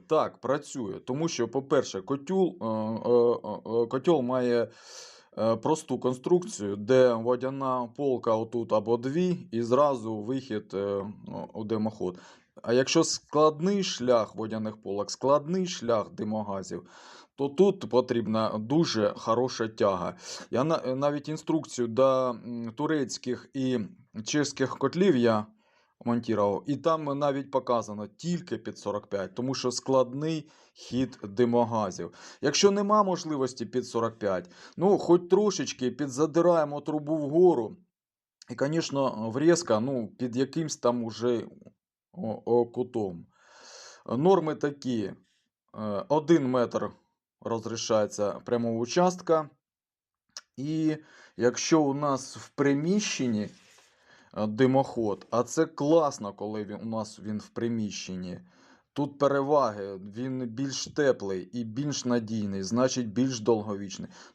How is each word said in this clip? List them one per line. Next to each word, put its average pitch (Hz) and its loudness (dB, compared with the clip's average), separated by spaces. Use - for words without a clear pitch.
Так, 143 0
працює, 127 -4
тому 147 -4
що, 120 -2
по-перше, 135 -2
котюл, 143 0
е, 110 -4
е, 113 -2
е, 110 0
е, - 0
котьол 135 2
має, 120 0
е, 113 2
просту 139 -2
конструкцію, 131 -2
де 123 6
водяна 127 -2
полка 120 0
отут 113 -2
або 107 2
дві, 175 -2
і 113 -2
зразу 120 2
вихід, 117 -6
е, 98 -2
у 110 -10
димоход. 107 -4
А 117 0
якщо 135 4
складний 156 0
шлях 120 0
водяних 110 -6
полок, 101 -4
складний 147 0
шлях 117 -2
димогазів, 101 -6
то 139 -2
тут 190 4
потрібна 110 2
дуже 117 2
хороша 117 0
тяга. 92 0
Я 123 0
на-, 147 0
навіть 143 -2
інструкцію 156 -2
до, 131 4
м, 117 -8
турецьких 143 -4
і 127 0
чеських 139 -2
котлів 160 2
я 113 2
монтував, 113 0
і 143 -2
там 147 0
навіть 139 -2
показано 113 -2
тільки 170 -6
під 110 -12
сорок 101 -6
п'ять, 95 -6
тому 127 -4
що 127 -2
складний 135 0
хід - -4
димогазів. 110 0
Якщо 170 4
нема 202 4
можливості 147 -2
під 120 -4
сорок 113 -2
п'ять, 92 -2
ну, 180 4
хоч 175 4
трошечки 185 2
підзадираємо 147 2
трубу 151 -2
вгору. 147 4
І, 120 -10
конечно, 139 -2
врізка, 147 4
ну, 123 -2
під 120 -6
якимсь 139 -2
там 120 0
уже, 113 -2
о, 113 -8
о, 120 4
кутом. 113 -6
Норми 156 4
такі. 127 -2
Е, 92 -8
один 147 4
метр 117 0
розрішається 110 -2
прямого 117 -2
участка. 160 0
І 156 -2
якщо 123 4
у 139 2
нас 139 -2
в - -16
приміщенні, 139 0
е, 107 0
димоход, 120 2
а 120 2
це 160 0
класно, 147 0
коли 107 -6
він, 98 -10
у 110 -10
нас 110 -8
він 107 -6
в - -14
приміщенні, 95 -6
тут 143 -4
переваги, 135 2
він 131 -6
більш 131 -6
теплий 101 0
і 120 -8
більш 127 -6
надійний, 107 -2
значить, 120 0
більш 123 0
довговічний, 104 -2